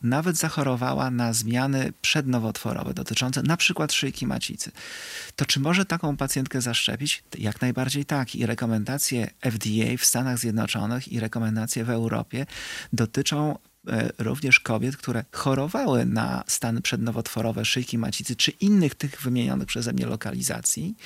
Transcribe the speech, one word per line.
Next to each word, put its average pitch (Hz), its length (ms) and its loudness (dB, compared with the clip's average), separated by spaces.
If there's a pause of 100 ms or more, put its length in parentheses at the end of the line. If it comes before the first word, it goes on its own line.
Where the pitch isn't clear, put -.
nawet 156 340 2
zachorowała 131 760 0
na 120 220 2
zmiany 123 680 0
przednowotworowe 120 920 0
dotyczące 127 480 -2
na 156 140 4
przykład 156 360 -2
szyjki - 340 -2
macicy, - 440 -4 (680)
to 139 100 0
czy - 140 2
może 175 240 4
taką 165 320 -2
pacjentkę 135 440 -2
zaszczepić? 123 640 0 (160)
Jak 110 220 -2
najbardziej 127 440 0
tak. 139 300 -2
I 117 120 0
rekomendacje 117 840 0 (120)
F 113 160 0
D 110 120 -2 (240)
A - 40 -2
w - 60 -2
Stanach 123 340 2
Zjednoczonych 113 720 0
i 120 80 0
rekomendacje 113 640 0
w 120 60 -2
Europie 117 560 0 (460)
dotyczą, 139 680 2 (300)
e, 117 300 0
również 127 420 2
kobiet, 123 360 0
które 117 360 -2
chorowały 135 760 2
na 120 400 0
stany 117 340 0
przednowotworowe 113 840 -2
szyjki 123 340 0
macicy - 380 -2
czy - 140 4
innych 190 440 4
tych - 280 -6
wymienionych 131 440 0
przeze 120 260 -2
mnie 123 140 0
lokalizacji. 120 880 -2 (120)